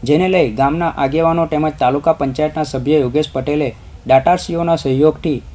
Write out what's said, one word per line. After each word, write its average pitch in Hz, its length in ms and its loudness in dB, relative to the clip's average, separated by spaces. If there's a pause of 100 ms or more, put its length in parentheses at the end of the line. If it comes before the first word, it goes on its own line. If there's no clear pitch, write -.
જેને 160 240 2
લઈ 175 240 2
ગામના 143 460 -2
આગેવાનો 165 480 0
તેમજ 156 340 -2
તાલુકા 139 340 2
પંચાયતના 151 500 -2
સભ્ય 143 360 0
યોગેશ 139 340 0
પટેલે 139 420 -4 (320)
દાતાશ્રીઓના 165 680 2
સહયોગથી 147 680 0 (140)